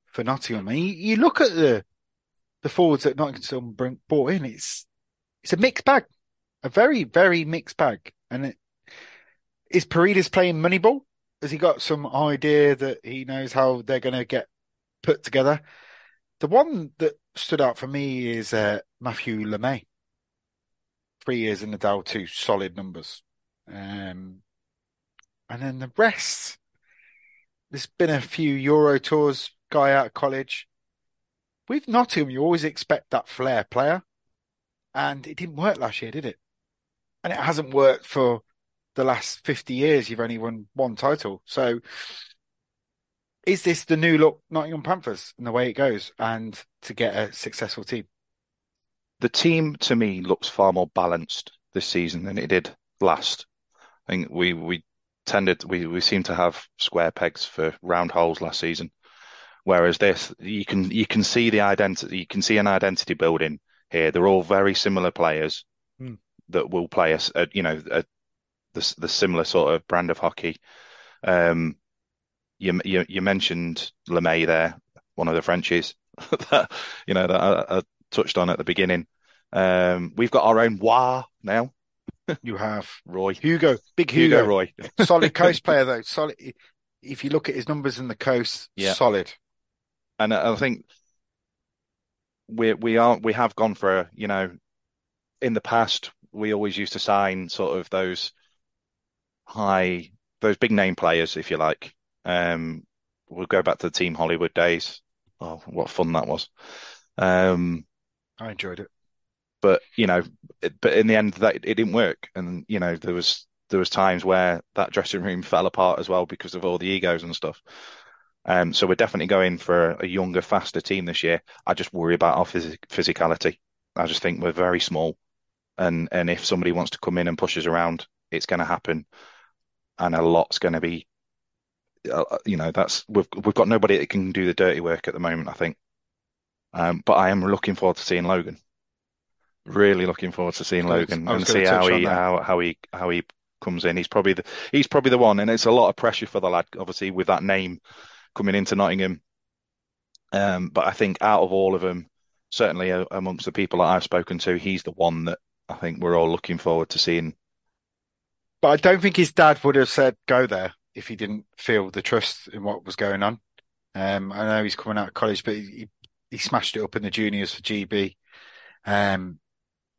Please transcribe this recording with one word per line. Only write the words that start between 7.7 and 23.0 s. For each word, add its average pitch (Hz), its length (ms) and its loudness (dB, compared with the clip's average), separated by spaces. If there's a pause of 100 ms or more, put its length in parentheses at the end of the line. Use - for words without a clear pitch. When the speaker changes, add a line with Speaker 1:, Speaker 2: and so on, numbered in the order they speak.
Speaker 1:
bag. 123 340 0 (180)
And 135 180 -4
it, - 100 -10 (1120)
is 175 140 2
Paredes 185 440 4
playing 180 320 2
Moneyball? 190 400 4 (400)
Has 147 100 -8
he 156 60 -8
got 160 240 2
some 147 260 -4
idea 147 680 2
that 135 280 -4
he 131 200 -10
knows 135 300 -8
how 131 280 2
they're 127 180 -2
gonna 127 260 -4
get 120 220 -4 (560)
put 147 180 0
together? 139 400 2 (800)
The 151 80 -4
one 226 500 2
that 160 160 0 (220)
stood - 260 -2
out 127 160 2
for 131 100 -10
me 135 420 -6
is, 113 240 -6
uh, 104 260 2 (200)
Matthew 113 420 -6
Lemay. 107 420 -4 (1400)
Three 127 140 -2
years 107 240 -2
in 107 100 -10
the 104 60 -10
Dal, 101 240 0
two 95 240 -8
solid 98 500 -4
numbers. 90 460 -16 (500)